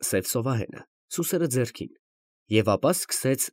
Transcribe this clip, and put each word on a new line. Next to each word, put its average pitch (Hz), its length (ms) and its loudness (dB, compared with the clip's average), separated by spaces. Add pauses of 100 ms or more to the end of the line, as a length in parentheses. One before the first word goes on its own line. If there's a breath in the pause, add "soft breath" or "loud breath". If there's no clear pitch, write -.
սև 95 240 0
սովահենը, 117 520 -2 (280)
սուսերը 170 400 0
ձեռքին, 123 440 -2 (560)
և 110 200 4
ապա 104 240 4
սկսեց - 480 -2 (120)